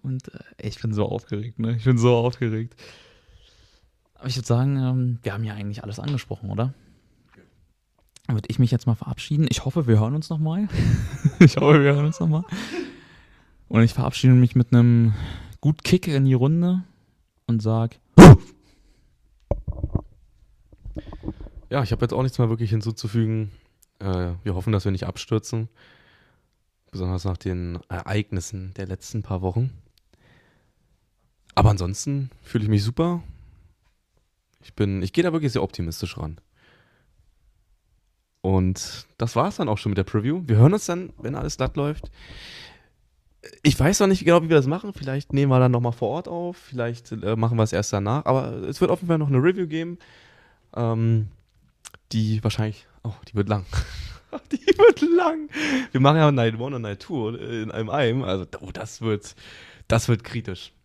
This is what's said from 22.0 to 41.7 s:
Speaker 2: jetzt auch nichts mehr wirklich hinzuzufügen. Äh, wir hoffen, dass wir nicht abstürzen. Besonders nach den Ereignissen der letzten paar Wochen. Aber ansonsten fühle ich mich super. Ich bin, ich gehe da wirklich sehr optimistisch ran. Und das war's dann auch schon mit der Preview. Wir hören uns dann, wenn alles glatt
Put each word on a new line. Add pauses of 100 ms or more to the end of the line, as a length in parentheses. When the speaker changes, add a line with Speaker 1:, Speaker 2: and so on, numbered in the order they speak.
Speaker 2:
jetzt
auch
nichts
mehr
wirklich
hinzuzufügen. (480)
Äh, (100)
wir
hoffen,
dass
wir
nicht
abstürzen. (1200)
Besonders
nach
den (100)
Ereignissen
der
letzten
paar
Wochen. (1800)
Aber
ansonsten (120)
fühle
ich
mich
super. (1400)
Ich
bin,
ich
gehe
da
wirklich
sehr
optimistisch
ran. (2000)
Und (120)
das
war's
dann
auch
schon
mit
der
Preview.
Wir
hören
uns
dann,
wenn
alles
glatt